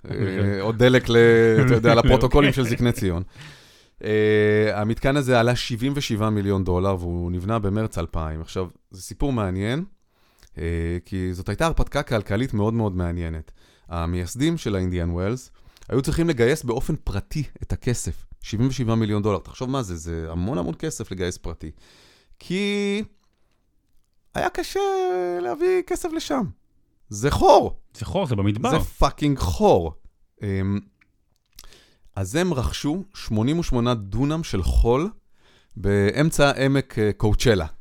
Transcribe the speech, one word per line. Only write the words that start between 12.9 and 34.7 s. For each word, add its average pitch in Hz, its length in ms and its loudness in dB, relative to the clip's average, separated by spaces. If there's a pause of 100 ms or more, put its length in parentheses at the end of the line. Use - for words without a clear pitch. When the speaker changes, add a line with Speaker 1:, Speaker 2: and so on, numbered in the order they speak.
Speaker 1:
מעניינת. 85 540 -6 (380)
המייסדים 90 680 -4
של 104 180 -4
האינדיאן 90 340 -2
ווילס 95 400 -6 (380)
היו 135 140 0
צריכים 160 260 0
לגייס 123 340 2
באופן 123 340 -2
פרטי - 460 -4 (200)
את - 100 -8
הכסף, - 520 -4 (180)
שבעים 120 260 -2
ושבעה 117 280 0
מיליון 107 260 0
דולר. 101 160 0
תחשוב - 320 -10
מה 135 120 -2
זה, 90 140 -8
זה 82 340 -8
המון 92 280 -4
המון 165 200 -6
כסף 151 320 -10
לגייס 90 280 -6
פרטי. 80 320 -12 (680)
כי 202 640 -2 (1300)
היה - 160 -2
קשה - 300 -6 (640)
להביא 359 440 -2
כסף 359 300 -6
לשם. 285 260 -4 (680)
זה 107 220 -2
חור. 185 500 4 (140)
Speaker 2:
זה 107 100 -10
חור, 185 220 -4
זה 120 100 -2
במדבר. 107 340 0
Speaker 1:
זה 160 100 2
פאקינג 147 580 0
חור. 147 540 2 (500)
אמ, 98 360 -2 (1400)
אז 95 200 -6
הם 175 180 0
רכשו 143 480 -4 (120)
שמונים 120 440 -2
ושמונה 123 360 0
דונם 123 500 -4
של 95 180 -4
חול 135 480 2 (680)